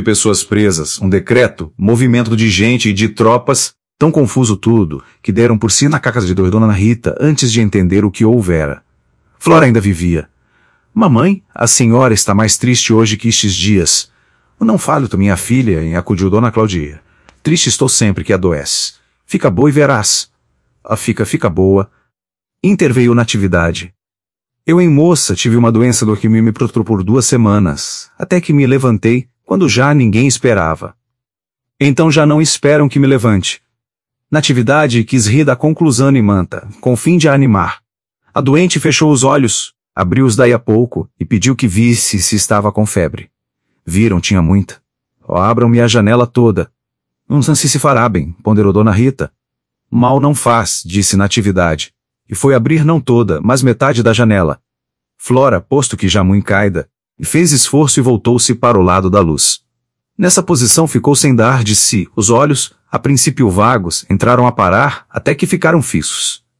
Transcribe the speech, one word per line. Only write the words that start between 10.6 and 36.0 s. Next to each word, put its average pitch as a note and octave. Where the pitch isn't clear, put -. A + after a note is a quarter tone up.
"Mamãe, D3+
a -
senhora A#2+
está G#2
mais G#2+
triste B2
hoje A2
que A2+
estes G#2
dias." F#2
"Não A3
falo, C#3+
minha G2
filha", F#2
acudiu G2
Dona A2
Claudia. F2+
"Triste D#3
estou C3+
sempre G2
que G#2+
adoece. E2+
Fica -
boa A#2
e -
verás." C3+
"Ah, A2
fica, A2
fica -
boa." F#2+
Interveio B2+
Natividade. F2+
"Eu E3+
em F3
moça D3+
tive A2+
uma A#2
doença A#2+
do G#2+
que A2+
me, A2
me A2
protrou A2+
por G2
duas A#2
semanas, G2+
até F3+
que E3
me C#3+
levantei, B2
quando F#3
já C3
ninguém B2
esperava. F#2
Então D3
já D3
não D3+
esperam D3
que C#3
me C#3
levante." A2
Natividade C3
quis B2
rir C3+
da C3
conclusão D3+